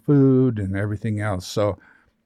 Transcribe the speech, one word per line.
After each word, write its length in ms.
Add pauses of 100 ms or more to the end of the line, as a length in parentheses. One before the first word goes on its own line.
food 540
and 160
everything 440
else. 260
So 320 (480)